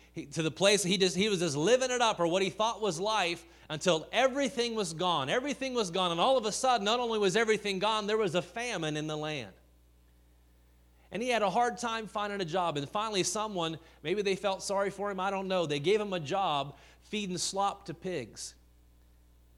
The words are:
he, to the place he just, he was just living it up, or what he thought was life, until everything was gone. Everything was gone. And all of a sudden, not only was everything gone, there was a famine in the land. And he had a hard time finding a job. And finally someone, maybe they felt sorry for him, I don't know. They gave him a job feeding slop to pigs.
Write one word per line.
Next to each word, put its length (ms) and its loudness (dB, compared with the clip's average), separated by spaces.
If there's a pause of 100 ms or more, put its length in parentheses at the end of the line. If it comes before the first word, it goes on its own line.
(120)
he, 140 -10
to 160 -6
the 80 0
place 320 4
he 140 2
just, 200 2
he 120 2
was 120 0
just 160 0
living 340 2
it 100 0
up, 180 2
or 80 2
what 160 2
he 80 0
thought 300 -2
was 180 -2
life, 460 -2 (240)
until 440 2
everything 640 2
was 200 -2
gone. 340 0
Everything 460 -2
was 180 -2
gone. 180 0
And 100 0
all 160 6
of 80 0
a 80 0
sudden, 320 2
not 140 2
only 220 0
was 160 4
everything 440 2
gone, 260 0
there 120 0
was 160 0
a 80 2
famine 540 -4
in 100 -4
the 100 -4
land. 360 -6 (1600)
And 100 -6
he 60 -2
had 140 2
a 80 4
hard 280 2
time 300 -4
finding 320 -4
a 40 0
job. 320 0
And 120 -4
finally 340 0
someone, 560 -2 (240)
maybe 200 -2
they 140 2
felt 260 -2
sorry 280 0
for 200 -6
him, 100 -6
I 100 0
don't 180 -4
know. 180 2
They 140 -2
gave 200 2
him 120 -4
a 80 -2
job 560 -2 (260)
feeding 360 -4
slop 480 -2
to 80 -8
pigs. 600 -8 (1040)